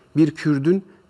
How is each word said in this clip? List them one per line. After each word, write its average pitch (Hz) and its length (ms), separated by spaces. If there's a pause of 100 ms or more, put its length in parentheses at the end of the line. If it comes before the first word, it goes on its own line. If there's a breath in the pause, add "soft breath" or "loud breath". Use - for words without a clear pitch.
(160 soft breath)
bir 151 160
Kürdün 156 520 (260 loud breath)